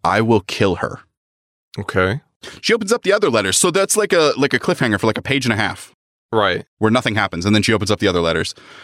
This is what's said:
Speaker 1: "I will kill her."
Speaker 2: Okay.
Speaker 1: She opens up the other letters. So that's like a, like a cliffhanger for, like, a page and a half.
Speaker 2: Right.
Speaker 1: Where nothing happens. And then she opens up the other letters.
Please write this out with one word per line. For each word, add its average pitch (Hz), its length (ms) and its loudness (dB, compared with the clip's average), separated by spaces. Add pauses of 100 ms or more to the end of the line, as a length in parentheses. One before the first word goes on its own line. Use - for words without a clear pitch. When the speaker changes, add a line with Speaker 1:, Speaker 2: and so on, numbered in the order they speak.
Speaker 1:
"I 92 160 2
will 113 200 4
kill 95 360 -2
her." - 240 -8 (760)
Speaker 2:
Okay. 98 420 -2 (400)
Speaker 1:
She - 140 0
opens 214 180 0
up 233 100 -2
the 190 100 0
other 202 180 2
letters. 104 260 0
So 185 140 2
that's 196 260 0
like 202 160 0
a, 156 240 4
like 135 180 0
a 123 60 4
cliffhanger 110 400 -2
for, 117 60 0
like, 107 120 0
a 92 40 -12
page 131 240 -4
and 120 60 0
a 104 40 -2
half. 98 360 -6 (400)
Speaker 2:
Right. 104 320 0 (140)
Speaker 1:
Where 107 120 2
nothing 120 240 0
happens. 92 320 -2
And 104 80 4
then 107 80 4
she 110 100 0
opens 101 180 0
up 104 80 0
the 101 100 0
other 87 120 2
letters. 82 340 -2 (300)